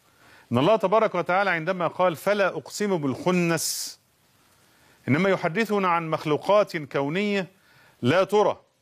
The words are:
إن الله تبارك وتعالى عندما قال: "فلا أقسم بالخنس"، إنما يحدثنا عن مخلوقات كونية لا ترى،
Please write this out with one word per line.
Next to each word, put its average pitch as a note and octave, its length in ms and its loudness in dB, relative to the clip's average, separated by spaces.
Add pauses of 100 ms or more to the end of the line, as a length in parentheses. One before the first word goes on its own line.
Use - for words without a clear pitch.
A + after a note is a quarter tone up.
(520)
إن A#2+ 60 2
الله F3 180 4
تبارك G#3 400 0
وتعالى F3+ 340 0
عندما E3+ 380 -2
قال: F3 280 0
"فلا G3+ 320 0
أقسم F#3+ 500 -4
بالخنس"، E3+ 1000 -2 (1080)
إنما F3 220 2
يحدثنا F#3+ 580 -2
عن E3+ 220 0
مخلوقات D#3 680 0
كونية E3 720 -4 (540)
لا D#3 220 4
ترى، F#3+ 380 2 (200)